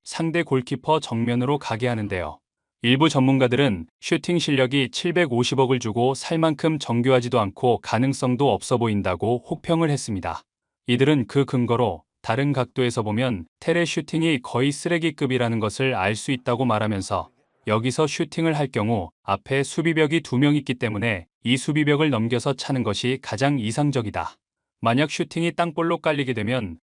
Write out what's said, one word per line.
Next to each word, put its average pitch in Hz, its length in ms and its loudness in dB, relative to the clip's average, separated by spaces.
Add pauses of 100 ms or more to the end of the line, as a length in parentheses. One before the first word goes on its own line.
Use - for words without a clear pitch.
상대 165 400 -2
골키퍼 143 560 -2
정면으로 123 600 -2
가게 117 280 -4
하는데요. 98 540 -4 (460)
일부 135 220 6
전문가들은 131 800 2 (160)
슈팅 170 360 0
실력이 131 520 0
칠백오십억을 131 880 0
주고 120 340 0
살 165 240 -4
만큼 160 420 0
정교하지도 123 640 2
않고 107 380 0
가능성도 127 760 0
없어 110 240 0
보인다고 104 720 0
혹평을 165 400 0
했습니다. 98 540 -4 (440)
이들은 131 400 4
그 139 200 2
근거로 117 580 0 (160)
다른 139 320 0
각도에서 123 500 -2
보면 107 440 -2 (140)
텔의 170 260 0
슈팅이 160 560 -2
거의 131 280 0
쓰레기급이라는 143 920 0
것을 123 340 0
알 101 200 0
수 - 160 -6
있다고 127 360 0
말하면서, 107 640 -2 (380)
여기서 123 380 0
슈팅을 165 520 -2
할 143 100 0
경우 107 400 -2 (140)
앞에 135 400 -2
수비벽이 156 580 0
두 139 160 -4
명 147 180 4
있기 143 200 -2
때문에 110 500 -4 (180)
이 123 140 2
수비벽을 147 540 2
넘겨서 117 420 0
차는 131 300 -2
것이 123 400 -2
가장 139 360 0
이상적이다. 110 760 -2 (460)
만약 131 280 2
슈팅이 165 420 -4
땅볼로 165 500 0
깔리게 139 320 0
되면 107 420 -4 (160)